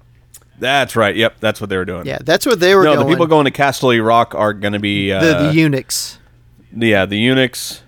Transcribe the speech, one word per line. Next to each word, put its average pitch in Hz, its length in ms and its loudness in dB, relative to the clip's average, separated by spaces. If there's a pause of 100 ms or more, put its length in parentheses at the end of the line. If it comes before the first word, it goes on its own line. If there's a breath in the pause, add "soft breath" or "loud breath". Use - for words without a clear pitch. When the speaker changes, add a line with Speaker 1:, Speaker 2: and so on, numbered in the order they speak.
(580)
Speaker 1:
That's 131 360 -2
right. 101 220 2
Yep, 113 240 0
that's 107 220 -2
what 104 80 -10
they 95 80 -2
were 92 80 -4
doing. 90 200 -10
Speaker 2:
Yeah, 135 160 -8
that's 151 220 0
where 254 100 0
they 180 200 2
were 190 100 6
Speaker 1:
No, 156 100 4
Speaker 2:
going. 143 120 2
Speaker 1:
the 147 60 0
people 170 140 0
going 156 200 2
to 131 40 0
Castle 131 500 0
Rock 117 340 2
are 107 180 0
gonna 104 260 -6
be, 101 320 -2
uh, 95 100 -2
Speaker 2:
The, 156 280 2
the 151 60 0
eunuchs. 147 640 -2 (580)
Speaker 1:
Yeah, 107 300 2
the 101 120 -4
eunuchs 127 680 -2